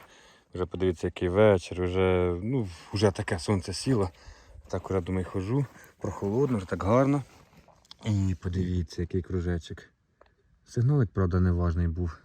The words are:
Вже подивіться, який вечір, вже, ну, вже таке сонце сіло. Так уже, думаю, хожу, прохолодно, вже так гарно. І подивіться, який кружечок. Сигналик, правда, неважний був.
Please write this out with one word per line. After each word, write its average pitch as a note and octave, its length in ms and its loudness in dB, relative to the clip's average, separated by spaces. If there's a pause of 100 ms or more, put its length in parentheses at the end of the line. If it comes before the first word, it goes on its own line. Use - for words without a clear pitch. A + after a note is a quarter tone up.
(540)
Вже F2+ 120 -4
подивіться, F2+ 420 -2
який F2+ 220 -2
вечір, F#2 540 4
вже, F2+ 600 2
ну, A#2 240 -2 (260)
вже G2+ 180 2
таке G2+ 280 -4
сонце G2 340 -2
сіло. G#2+ 360 0 (580)
Так - 220 -6
уже, F#2+ 120 0
думаю, F2+ 240 -2
хожу, A2 400 -2 (360)
прохолодно, A2 560 -2
вже F#2 100 -6
так F2+ 160 -6
гарно. C3 400 4 (800)
І G2 360 2
подивіться, F2+ 600 -2
який F2+ 200 -2
кружечок. F2 560 -4 (880)
Сигналик, B2 440 2
правда, F#2 300 0
неважний F2 480 2
був. E2 380 -4